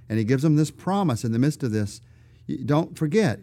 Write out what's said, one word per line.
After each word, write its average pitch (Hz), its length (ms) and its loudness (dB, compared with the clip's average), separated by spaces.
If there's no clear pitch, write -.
And 110 120 0
he 110 60 0
gives 131 180 2
them 156 140 4
this 151 120 2
promise 175 560 -2
in 113 60 0
the 117 80 0
midst 143 240 0
of 117 80 -2
this. 104 300 -4
Y-, - 160 -6
don't 147 320 0
forget, 156 480 0